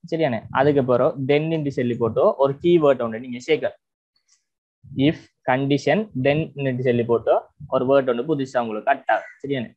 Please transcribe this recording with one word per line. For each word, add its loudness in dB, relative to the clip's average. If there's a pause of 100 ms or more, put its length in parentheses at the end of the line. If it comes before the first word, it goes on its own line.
(120)
சரியானே? -2
அதுக்கப்புறம் 2
then 2
என்று -2
சொல்லி -2
போட்டு 0
ஒரு 0
keyword 4
ஒன்று -6
நீங்க -10
சேர்க்க. -2 (1160)
if 2 (300)
condition 0 (120)
then 0
என்று -4
சொல்லி 2
போட்டு 0 (280)
ஒரு -2
word 2
ஒன்று -2
புதுசா -4
உங்களுக்கு -4
cut -2
ஆகும். 0 (180)
சரியானே? -6